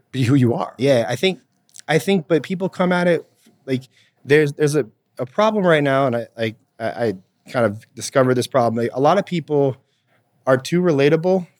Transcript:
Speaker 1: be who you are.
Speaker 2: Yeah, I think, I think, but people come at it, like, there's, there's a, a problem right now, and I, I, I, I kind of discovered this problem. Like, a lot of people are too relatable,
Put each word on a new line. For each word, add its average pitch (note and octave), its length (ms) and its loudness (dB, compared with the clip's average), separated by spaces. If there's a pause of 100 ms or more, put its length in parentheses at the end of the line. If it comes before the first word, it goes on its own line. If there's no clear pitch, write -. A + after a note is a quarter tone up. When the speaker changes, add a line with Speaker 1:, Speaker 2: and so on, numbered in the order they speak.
(120)
Speaker 1:
be C3 120 -2
who A#2+ 100 2
you B2 200 4
are. - 240 -6
Speaker 2:
Yeah, B2 300 2
I B2 80 -6
think, F#3+ 240 -4 (460)
I D#3 120 2
think, G3 300 -2
but D#3+ 140 0
people F#3 260 -6
come F3+ 240 -2
at F3 140 0
it, E3 180 0 (420)
like, C3 180 -4 (400)
there's, D3 300 2
there's D3 220 -2
a, C3 100 -2 (320)
a - 80 -8
problem G#3+ 400 -2
right D#3+ 160 4
now, C#3 240 2
and A#2+ 100 -2
I, A#2 100 -6 (100)
I, A2+ 200 -4 (220)
I, A2+ 80 -6 (200)
I G#2 80 -2 (360)
kind B2 160 0
of G#2+ 180 -6 (100)
discovered B2+ 400 0
this B2 120 -2
problem. A#2 380 0
Like, A#2 80 -4
a B2+ 80 -6
lot D#3 180 2
of F#3+ 80 -2
people D3 500 -2 (680)
are C3 100 4
too E3+ 240 -2
relatable, E3 640 2 (140)